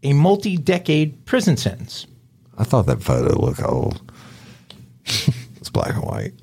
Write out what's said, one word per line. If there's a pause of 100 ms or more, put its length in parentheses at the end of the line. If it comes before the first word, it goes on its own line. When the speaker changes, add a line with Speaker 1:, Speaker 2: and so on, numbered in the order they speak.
Speaker 1:
a
multi-decade
prison
sentence. (520)
Speaker 2:
I
thought
that
photo
looked
old. (1040)
<laughs> (240)
It's
black
and
white. (100)